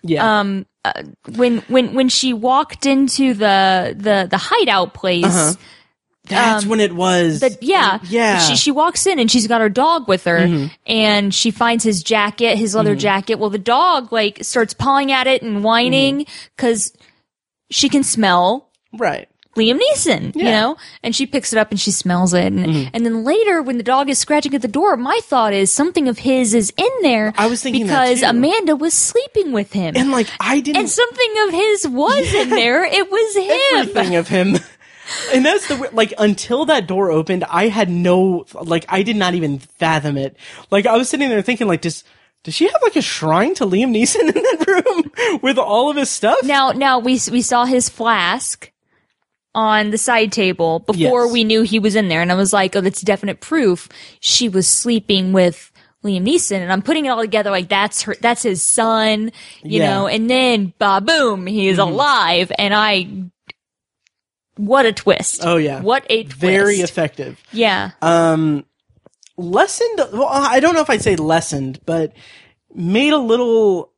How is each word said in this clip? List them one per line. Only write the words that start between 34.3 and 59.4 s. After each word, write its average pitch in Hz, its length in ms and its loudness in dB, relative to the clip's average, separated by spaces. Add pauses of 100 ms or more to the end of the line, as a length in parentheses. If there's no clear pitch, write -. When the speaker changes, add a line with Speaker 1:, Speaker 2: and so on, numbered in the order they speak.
Speaker 1:
<laughs> - 40 -20 (640)
And 262 140 4
that's 370 220 0
the 285 80 -2
wi-, 254 180 -8
like, 226 240 0
until 220 480 0
that 254 220 2
door 190 240 0
opened, 170 360 0
I 185 200 0
had 202 240 0
no, 180 640 2
like, 165 340 -4
I 190 140 0
did 214 120 -2
not 180 200 0
even 147 240 -2
fathom 151 580 -2
it. 135 180 -6 (360)
Like, 202 160 2
I 226 100 4
was 247 120 0
sitting 269 200 -2
there 214 140 0
thinking, 240 240 -2
like, 170 140 0
does, 170 220 -8 (400)
does 160 120 -10
she - 100 0
have, 622 160 0
like, 480 140 0
a 285 80 0
shrine 180 500 0
to 269 140 -2
Liam 214 280 0
Neeson 247 260 0
<laughs> - 0 -
in 320 120 2
that 320 340 0
room 381 760 0
with 262 160 0
all 240 320 0
of 285 40 -4
his 285 140 -2
stuff? - 340 0
Speaker 2:
Now, 269 280 0
now 262 260 2
we, 247 220 0 (120)
we 240 120 0
saw 240 220 2
his 254 220 0
flask 220 840 -2 (840)
on 214 380 0
the 220 80 -2
side 220 320 2
table 170 480 0
before 240 460 2
Speaker 1:
Yes. 240 80 0
Speaker 2:
we 233 100 2
knew 220 180 2
he 220 160 0
was 208 180 0
in 214 120 2
there. 165 160 0
And 175 80 0
I 180 40 2
was 190 160 0
like, 190 240 0
"Oh, 202 60 0
that's 185 200 -2
definite 196 400 -4
proof 226 460 0 (340)
she - 280 0
was 185 180 0
sleeping 196 680 0
with 180 380 0 (320)
Liam 190 240 -2
Neeson." 247 340 0
And 180 120 -4
I'm 190 80 0
putting 311 240 -2
it 269 40 -2
all 233 120 -2
together 208 300 0
like, 185 180 -2
that's 202 320 0
her, - 200 -6
that's 233 200 0
his 190 220 -2
son, 220 680 0 (300)